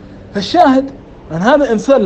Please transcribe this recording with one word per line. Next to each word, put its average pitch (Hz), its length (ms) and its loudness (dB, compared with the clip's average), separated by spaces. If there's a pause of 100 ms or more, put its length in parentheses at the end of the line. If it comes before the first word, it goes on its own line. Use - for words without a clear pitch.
(340)
فالشاهد 269 560 0 (420)
أن 160 40 -6
هذا 269 360 0
إنسان 247 340 0